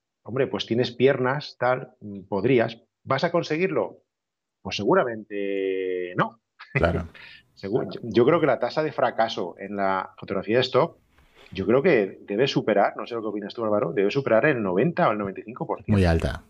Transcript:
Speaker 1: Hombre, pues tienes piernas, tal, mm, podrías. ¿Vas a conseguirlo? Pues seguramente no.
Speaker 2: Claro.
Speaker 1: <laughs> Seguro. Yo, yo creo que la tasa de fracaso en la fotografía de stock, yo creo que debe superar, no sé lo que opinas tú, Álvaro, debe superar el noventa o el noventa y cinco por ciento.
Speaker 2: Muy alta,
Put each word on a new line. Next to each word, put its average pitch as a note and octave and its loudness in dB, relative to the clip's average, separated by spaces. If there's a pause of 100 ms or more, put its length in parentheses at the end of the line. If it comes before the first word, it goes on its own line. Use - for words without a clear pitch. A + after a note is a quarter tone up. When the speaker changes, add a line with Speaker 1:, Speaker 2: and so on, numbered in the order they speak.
(240)
Speaker 1:
Hombre, B2+ 0
pues - -4
tienes A#2 0
piernas, C3 0
tal, B2+ -2
mm, G2+ -12
podrías. A2+ 2 (200)
¿Vas C3+ -2
a E3+ 0
conseguirlo? D#3 -2 (580)
Pues - -8
seguramente G2 -2
no. A3+ -2 (340)
Speaker 2:
Claro. F2 0 (240)
Speaker 1:
<laughs> - -20
Seguro. G2+ -4
Yo, - -12
yo A2+ 2
creo D#3+ 4
que D3+ 2
la B2+ 2
tasa A#2+ -2
de D#3 -4
fracaso A2+ -2
en G2 -8
la F#2+ -2
fotografía G2 -2
de B2+ 4
stock, C3+ 0 (540)
yo F#2 -6
creo B2 4
que A2+ 2
debe G#2+ 2
superar, A2 2
no G#2 -8
sé A#2+ -10
lo A#2 -6
que G#2+ -6
opinas G2+ -6
tú, A#2+ -4
Álvaro, G#2+ 0
debe G2+ 2
superar B2+ 2
el B2+ 2
noventa B2+ 2
o A2+ 2
el G#2+ -2
noventa G2 -6
y - -18
cinco B2 -10
por G#2 -6
ciento. - -4
Speaker 2:
Muy G2 4
alta, E2+ 0